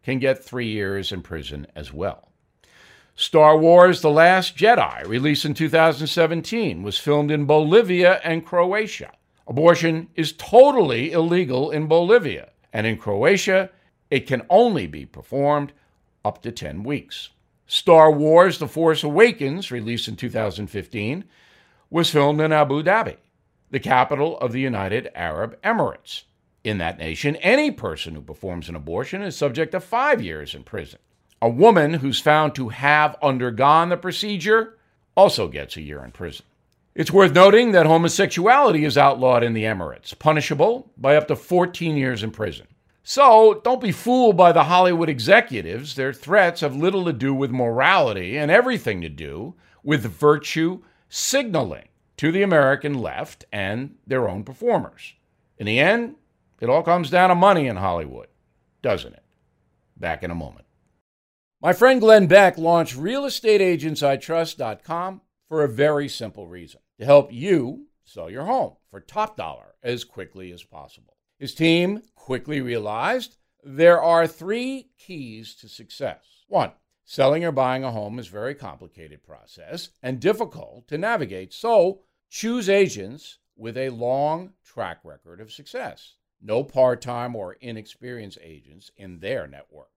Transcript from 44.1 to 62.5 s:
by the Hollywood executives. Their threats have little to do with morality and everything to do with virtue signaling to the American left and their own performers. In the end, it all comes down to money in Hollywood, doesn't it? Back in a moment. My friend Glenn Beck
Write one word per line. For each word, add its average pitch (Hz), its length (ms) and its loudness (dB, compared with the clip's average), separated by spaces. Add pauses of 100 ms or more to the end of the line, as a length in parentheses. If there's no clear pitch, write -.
by 175 140 8
the 160 140 4
Hollywood 175 440 2
executives. 131 840 -2
Their 135 180 -6
threats 175 480 0
have 139 160 -4
little 185 280 -2
to 170 80 -2
do 131 200 -4
with 135 200 -4
morality 123 840 0
and 151 140 -2
everything 190 520 0
to 80 60 -10
do 78 460 -14 (300)
with 139 200 -2
virtue 156 800 0 (260)
signaling 135 800 -4 (280)
to 156 160 -2
the 196 100 0
American 147 520 2
left 104 580 -10
and 107 420 -8 (120)
their 127 220 -2
own 98 140 -8
performers. - 720 -6 (420)
In 101 100 -10
the 107 120 0
end, 226 380 0 (440)
it 117 80 -4
all 151 140 2
comes 165 260 -2
down 180 200 2
to 180 80 4
money 175 320 4
in 104 80 -6
Hollywood, 82 500 -6 (560)
doesn't 107 300 -4
it? - 100 -20 (760)
Back 82 280 -8
in 87 80 -8
a - 20 -10
moment. 62 320 -14 (960)
My 175 100 2
friend 254 280 2
Glenn 214 260 6
Beck 180 320 6